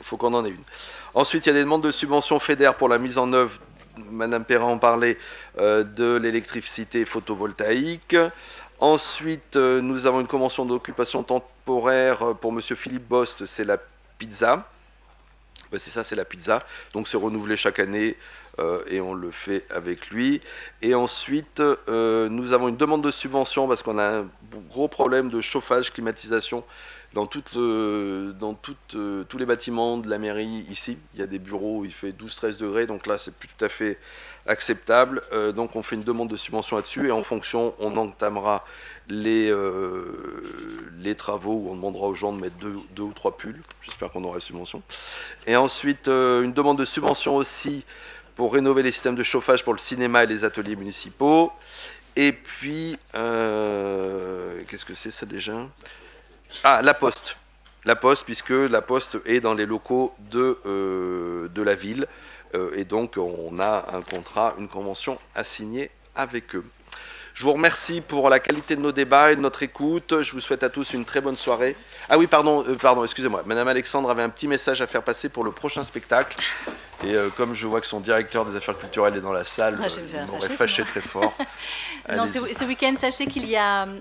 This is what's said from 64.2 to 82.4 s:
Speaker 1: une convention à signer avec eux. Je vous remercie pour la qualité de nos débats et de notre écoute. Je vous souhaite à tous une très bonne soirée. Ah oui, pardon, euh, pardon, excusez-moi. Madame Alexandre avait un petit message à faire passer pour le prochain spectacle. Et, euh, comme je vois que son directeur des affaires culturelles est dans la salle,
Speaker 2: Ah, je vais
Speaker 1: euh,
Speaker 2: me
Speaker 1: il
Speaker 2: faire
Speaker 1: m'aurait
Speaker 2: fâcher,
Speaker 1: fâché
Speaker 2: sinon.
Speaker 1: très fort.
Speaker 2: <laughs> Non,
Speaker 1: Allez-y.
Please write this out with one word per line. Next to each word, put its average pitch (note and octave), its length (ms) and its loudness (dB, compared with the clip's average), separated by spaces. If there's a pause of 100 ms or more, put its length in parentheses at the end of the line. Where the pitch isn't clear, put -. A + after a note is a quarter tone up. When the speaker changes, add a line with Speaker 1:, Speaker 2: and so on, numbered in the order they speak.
Speaker 1:
une G2+ 100 -10
convention G2 500 -6 (160)
à G#2+ 100 -6
signer A2+ 460 -6 (260)
avec A#2+ 380 -6
eux. F#2 100 -6 (720)
Je B2 100 -8
vous D3 80 6
remercie E3 480 4
pour C#3 300 2
la C3 100 8
qualité D3 340 -2
de C#3+ 60 -2
nos C#3+ 100 0
débats C#3 400 6
et D3+ 60 6
de C#3+ 40 -4
notre C3+ 220 -2
écoute. D#3 600 0
Je - 100 -4
vous C3 80 -8
souhaite C3 240 -2
à B2 60 0
tous C#3 240 -4
une B2 100 -4
très C#3 160 0
bonne C3+ 160 -4
soirée. B2+ 400 0 (320)
Ah D3+ 100 8
oui, E3 80 8
pardon, D3+ 400 6
euh, B2+ 80 0
pardon, B2 300 6
excusez-moi. A2+ 420 -2
Madame A#2 220 2
Alexandre C3 420 0
avait A#2 120 0
un A#2 60 0
petit D3 200 -6
message C3+ 320 0
à B2 80 -2
faire A#2+ 160 -2
passer B2 240 -2
pour A#2 160 -4
le G#2+ 80 -2
prochain D3 320 -6
spectacle. B2 520 -2 (680)
Et, G2+ 100 0
euh, G2+ 160 2
comme A#2+ 240 -2
je A2 140 -6
vois A2 120 0
que - 60 -6
son G#2+ 140 -6
directeur A2 440 0
des G2+ 120 -6
affaires G2+ 200 -6
culturelles G2+ 400 2
est F#2+ 40 -4
dans F#2+ 120 -4
la F2+ 120 -2
salle, A2 360 0
Speaker 2:
Ah, G#3 60 -2
je F3 140 -2
vais - 0 -
Speaker 1:
euh, - 20 -10
Speaker 2:
me D#3+ 60 -12
Speaker 1:
il - 80 -14
Speaker 2:
faire D3 100 -6
Speaker 1:
m'aurait G3 140 -8
Speaker 2:
fâcher, C#4 160 -2
Speaker 1:
fâché A#3 260 2
Speaker 2:
sinon. G#2 60 -4
Speaker 1:
très G2+ 120 -6
fort. G#2 380 -2
Speaker 2:
<laughs> - 80 -4 (680)
Non, A3+ 60 0
Speaker 1:
Allez-y. A#3 320 -4